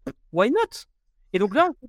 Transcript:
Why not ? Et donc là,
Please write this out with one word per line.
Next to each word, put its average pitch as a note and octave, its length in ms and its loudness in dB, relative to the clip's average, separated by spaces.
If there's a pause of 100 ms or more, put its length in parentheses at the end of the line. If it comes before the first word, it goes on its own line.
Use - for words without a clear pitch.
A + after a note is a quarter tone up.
(320)
Why F#3+ 180 2
not ? G#4+ 340 -2 (480)
Et F#3+ 60 2
donc G3 160 -2
là, E4+ 160 2 (180)